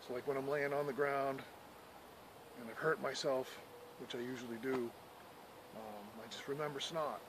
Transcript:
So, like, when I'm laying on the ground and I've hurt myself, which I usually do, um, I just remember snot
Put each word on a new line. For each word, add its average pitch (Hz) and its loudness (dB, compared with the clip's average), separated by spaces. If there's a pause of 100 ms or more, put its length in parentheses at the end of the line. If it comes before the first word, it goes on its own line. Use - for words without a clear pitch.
So, 127 0
like, 123 0
when 139 6
I'm 135 2
laying 143 6
on 143 6
the 139 2
ground 139 4 (1160)
and 117 -6
I've 110 -8
hurt 160 4
myself, 131 2 (400)
which 131 -6
I 123 0
usually 120 -2
do, 123 2 (840)
um, 107 -8
I 113 -10
just - -8
remember 143 0
snot 151 0